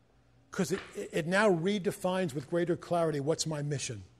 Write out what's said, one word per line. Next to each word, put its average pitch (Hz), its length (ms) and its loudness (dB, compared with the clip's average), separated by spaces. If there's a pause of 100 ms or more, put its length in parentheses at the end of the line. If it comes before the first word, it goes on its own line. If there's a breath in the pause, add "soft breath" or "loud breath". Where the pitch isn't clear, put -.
(520)
'cause 180 220 0
it, 196 80 -4 (120)
it 180 320 -4
now 202 240 6
redefines 185 840 0
with 147 160 -6
greater 170 260 2
clarity 160 460 0
what's 156 240 0
my 151 160 -4
mission, 127 420 -4 (160)